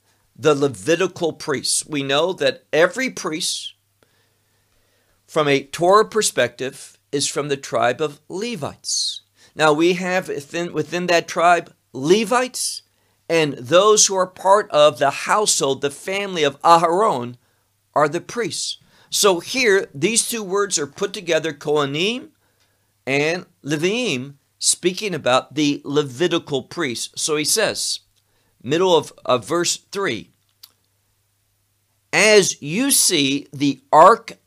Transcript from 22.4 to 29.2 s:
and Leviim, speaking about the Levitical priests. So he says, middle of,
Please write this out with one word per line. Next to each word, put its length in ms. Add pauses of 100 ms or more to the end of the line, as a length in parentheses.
and 400 (160)
Leviim, 720 (240)
speaking 560
about 400
the 280
Levitical 800
priests. 460 (100)
So 160
he 100
says, 560 (600)
middle 340
of, 160 (140)